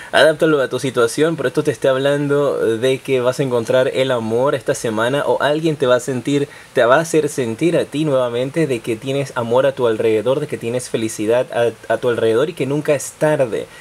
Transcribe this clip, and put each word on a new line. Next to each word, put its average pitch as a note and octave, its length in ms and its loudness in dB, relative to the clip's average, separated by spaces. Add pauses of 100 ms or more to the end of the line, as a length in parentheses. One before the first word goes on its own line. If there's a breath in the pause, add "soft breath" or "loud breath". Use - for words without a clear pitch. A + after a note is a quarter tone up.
(120 loud breath)
Adáptalo D#3 480 4
a B2+ 80 0
tu B2+ 120 -4
situación, C3 560 0
pero C3 140 -2
esto D3 140 -2
te D3+ 60 -2
está C3+ 220 0
hablando C#3 840 0
de C3 200 0
que C3 240 0
vas B2 180 0
a D3 40 0
encontrar B2 460 2
el C3 200 0
amor B2 460 0
esta C3+ 180 -2
semana A#2+ 540 -2
o - 120 2
alguien D3+ 360 0
te C#3 100 -2
va B2 120 4
a - 20 2
sentir, C#3 500 -2 (240 loud breath)
te B2 100 4
va A#2+ 120 6
a D#3+ 60 4
hacer D#3+ 280 0
sentir D3 480 -2
a A#2+ 80 0
ti D3+ 200 -4
nuevamente C3 600 0
de B2+ 140 -2
que A#2 160 -4
tienes C3+ 400 -4
amor B2 320 2
a C3 60 0
tu B2+ 120 -2
alrededor, A2+ 540 2
de C#3+ 80 -6
que A#2+ 100 -8
tienes A#2+ 320 -6
felicidad A2+ 640 0
a, A2+ 400 -2
a A2+ 40 0
tu B2 120 -2
alrededor A#2 400 2
y F3 40 -8
que C#3+ 120 -6
nunca D3 300 0
es - 160 -6
tarde C3 560 -2 (140)